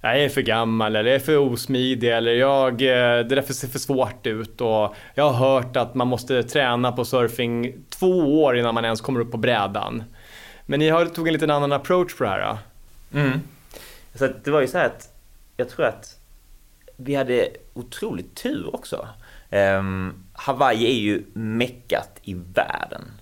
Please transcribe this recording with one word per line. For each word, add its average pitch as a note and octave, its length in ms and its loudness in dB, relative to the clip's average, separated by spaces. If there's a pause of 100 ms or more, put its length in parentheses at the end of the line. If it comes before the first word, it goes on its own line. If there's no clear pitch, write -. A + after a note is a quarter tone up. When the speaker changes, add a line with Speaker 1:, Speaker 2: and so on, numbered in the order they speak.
Speaker 1:
jag B2 200 2
är C#3+ 80 2
för C3+ 120 -2
gammal A2+ 560 2
eller A2 140 2
jag C3+ 100 4
är B2+ 40 -12
för D#3 120 4
osmidig B2+ 720 0
eller A#2 240 2
jag, C3+ 380 4
eh, A#2+ 540 4
det B2+ 80 0
där C#3 80 2
ser C3+ 260 -6
för B2+ 100 -8
svårt C3 480 -2
ut A2 340 -6
och A2 340 0 (200)
jag D3 160 2
har C3 220 4
hört B2 240 0
att B2 180 -2
man B2 140 2
måste B2+ 340 0
träna B2 500 0
på A#2+ 120 -4
surfing A#2+ 720 -2 (140)
två D#3+ 540 2
år B2+ 160 4
innan A#2 160 0
man A#2 100 0
ens A2+ 160 -2
kommer B2+ 200 -2
upp A#2 100 -4
på A#2+ 80 -8
brädan. A2 680 -2 (600)
Men C#3 120 0
ni D#3 100 4
har, E3 180 4
tog E3+ 200 -4
en E3 60 2
liten D3+ 180 0
annan C#3+ 220 2
approach F3 420 0
på C3+ 100 -2
det G#2 60 0
här, G2 100 -2 (720)
då? C#3 60 -2
Speaker 2:
Mm. C#3+ 220 0 (760)
Så C3+ 100 -2
att - 200 -4
det C#3+ 60 -4
var D3 100 4
ju C3 60 2
så F3+ 120 -2
här D3+ 80 2
att - 220 -6 (480)
jag B2+ 120 -4
tror D3+ 180 -2
att - 320 -6 (800)
vi C3+ 180 -6
hade B2 340 2 (260)
otroligt - 600 -8
tur - 400 -6
också. - 340 -10 (420)
Ehm, F#2+ 640 0 (180)
Hawaii B2 540 0
är A#2+ 140 2
ju G#2 320 0
meckat A2+ 920 -4
i G2 120 -10
världen - 680 -6 (200)